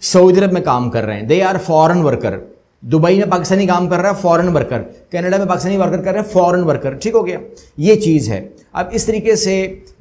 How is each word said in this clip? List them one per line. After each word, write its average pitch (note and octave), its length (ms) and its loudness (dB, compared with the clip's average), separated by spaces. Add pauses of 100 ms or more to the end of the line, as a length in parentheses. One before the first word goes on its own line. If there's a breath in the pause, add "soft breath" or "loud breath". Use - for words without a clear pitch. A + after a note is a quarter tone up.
सऊदी F#3 400 4
अरब G3 100 0
में F3 120 -2
काम B2 260 0
कर A2+ 140 -2
रहे G#2 140 -6
हैं, G#2+ 120 -8
they F#3 220 2
are F#3 200 -4
foreign D#3+ 400 4
worker। A2+ 220 -4 (520)
दुबई D#3+ 320 2
में G3+ 120 0
पाकिस्तानी F#3 380 0
काम F3+ 200 0
कर F3 120 0
रहा F#3+ 120 0
है, G3 60 -4
foreign E3+ 320 2
worker। C3 300 -2 (320 loud breath)
कनाडा F3+ 260 -2
में F#3+ 100 -2
पाकिस्तानी F3+ 300 -2
worker F3+ 200 0
कर F#3 160 -4
रहे G#3 80 -2
हैं, G#3 80 -10
foreign F3+ 320 2
worker। C#3 320 -2
ठीक G#3+ 220 -6
हो A3 80 4
गया, F3+ 160 -6 (400 loud breath)
ये G3+ 160 4
चीज़ D#3 360 0
है। F#2+ 220 -8 (220 soft breath)
अब F3+ 180 -4
इस A3 140 -2
तरीके A3 280 0
से F#3+ 480 -4 (180)